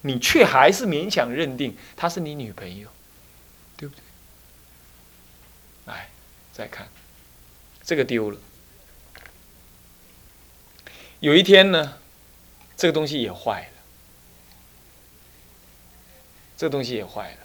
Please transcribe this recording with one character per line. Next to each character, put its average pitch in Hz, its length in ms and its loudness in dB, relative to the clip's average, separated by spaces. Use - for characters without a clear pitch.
你 135 160 -4
却 262 260 4
还 143 280 6
是 233 140 -4
勉 175 240 -4
强 123 200 -2
认 135 260 -4
定 127 200 -6
她 170 120 -4
是 170 120 -6
你 151 140 -8
女 117 180 -10
朋 92 260 -16
友， 104 100 -20
对 147 120 -14
不 139 60 -18
对？ - 80 -20
来， 107 220 -16
再 110 160 -14
看， - 200 -18
这 170 100 -4
个 135 100 2
丢 113 260 -2
了。 104 80 -14
有 147 140 4
一 190 80 8
天 190 280 8
呢， 151 240 0
这 175 120 2
个 156 40 2
东 151 140 -2
西 143 140 -6
也 101 120 -4
坏 95 280 -6
了， - 60 -18
这 160 100 -6
个 147 40 -2
东 139 120 -4
西 123 120 -6
也 107 100 -6
坏 92 260 -12
了 - 140 -20